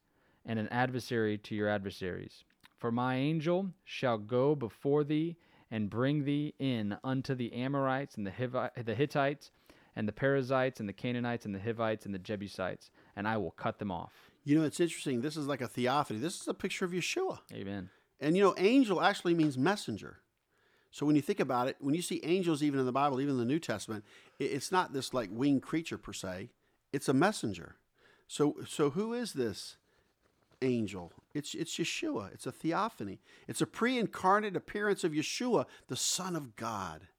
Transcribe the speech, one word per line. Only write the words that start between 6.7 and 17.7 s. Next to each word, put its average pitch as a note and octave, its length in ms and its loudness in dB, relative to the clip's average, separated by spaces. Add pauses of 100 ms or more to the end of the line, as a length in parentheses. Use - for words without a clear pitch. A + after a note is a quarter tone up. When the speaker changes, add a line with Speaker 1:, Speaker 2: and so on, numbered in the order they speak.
Speaker 1:
unto C3 300 -2
the B2 180 -4
Amorites C3+ 640 -2
and G2+ 100 -4
the F#2+ 40 -6
Hivi-, B2 520 -4
the A2 120 -2
Hittites C#3+ 560 0 (440)
and G#2+ 140 -2
the G#2 40 -2
Perizzites C3 680 2
and G#2+ 80 -4
the G2 60 -6
Canaanites A#2+ 500 -4
and G#2 100 -4
the F#2+ 60 -6
Hivites A2 460 -2
and G2+ 80 -4
the F#2+ 40 -4
Jebusites, G2 720 -6 (240)
and G2+ 140 -4
I A2+ 80 2
will F2+ 140 -2
cut - 280 -6
them G#2 140 -4
off." - 380 -10 (120)
Speaker 2:
You C#3+ 160 4
know, D#3+ 60 4
it's D3 160 -2
interesting. D#3 400 0
This D3+ 160 -4
is D3 100 -4
like C#3 140 -2
a A#2+ 80 -4
theophany. B2 500 0
This D#3 220 -4
is - 80 -10
a A3+ 60 -2
picture F#3+ 320 -4
of F3 60 -4
Yeshua. E4+ 480 -2 (120)
Speaker 1:
Amen. G2+ 380 -8 (300)